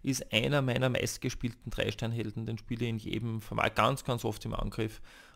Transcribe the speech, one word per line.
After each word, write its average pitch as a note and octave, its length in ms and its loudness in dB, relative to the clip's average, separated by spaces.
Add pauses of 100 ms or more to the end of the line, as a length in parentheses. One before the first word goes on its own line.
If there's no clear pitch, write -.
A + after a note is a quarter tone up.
ist - 300 0
einer C3+ 280 6
meiner B2+ 280 4
meistgespielten - 840 -2
Drei-Stern-Helden. A2+ 760 -2
Den A2 120 -4
spiele - 280 -4
ich A#2 40 0
in A2+ 100 -2
jedem A2+ 420 -2
Format, - 360 0
ganz, A#2+ 260 6
ganz A#2+ 220 -2
oft G#2+ 180 -2
im G#2+ 100 -4
Angriff. G#2+ 480 -2 (340)